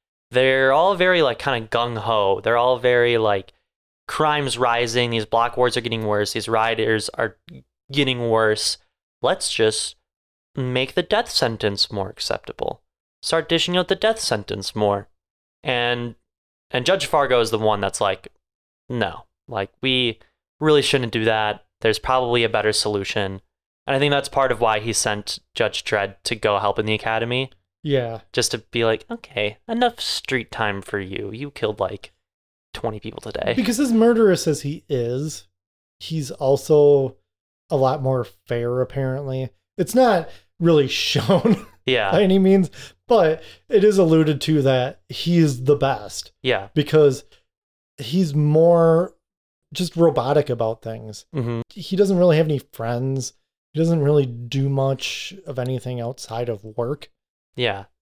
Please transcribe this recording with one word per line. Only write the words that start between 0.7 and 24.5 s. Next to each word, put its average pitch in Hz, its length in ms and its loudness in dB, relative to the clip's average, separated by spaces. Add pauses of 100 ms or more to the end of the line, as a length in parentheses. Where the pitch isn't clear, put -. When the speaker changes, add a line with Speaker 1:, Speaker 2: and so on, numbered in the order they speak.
Speaker 1:
all 175 220 4
very, 180 280 2
like, 131 180 0
kinda 120 280 -4
gung-ho. 113 720 0
They're 117 160 2
all 123 220 2
very, 120 400 2
like, 104 340 -2 (540)
crime's 147 520 0
rising. 120 520 0
These 113 160 -2
block 117 300 0
wars 123 200 0
are 123 40 -2
getting 113 260 -4
worse. 104 260 -2
These 110 160 -6
rioters 113 640 0
are 113 260 -6 (540)
getting 131 400 -2
worse. 110 480 0 (440)
Let's 175 300 -2
just - 440 0 (640)
make 127 340 -4
the 180 80 0
death 214 280 -2
sentence 107 600 -2
more 98 200 -6
acceptable. - 720 -8 (400)
Start 160 260 -2
dishing 175 280 0
out 180 120 0
the 196 60 0
death 220 260 0
sentence 101 560 -6
more. 101 320 0 (540)
And, 120 520 -4 (560)
and 123 160 -2
Judge 185 200 0
Fargo 135 340 2
is 113 100 0
the 110 80 0
one 107 220 0
that's 98 200 -4
like, 98 280 -2 (600)
"No, 104 360 -4 (240)
like, 101 220 -6 (120)
we 127 360 -2 (420)
really 151 220 4
shouldn't 123 300 0
do 110 120 -2
that. 107 400 0 (160)
There's 110 180 0
probably 123 460 0
a 113 40 2
better 107 240 0
solution." 98 680 -4 (460)
And 139 100 0
I - 20 0
think 143 140 2
that's 139 160 -2
part 131 240 0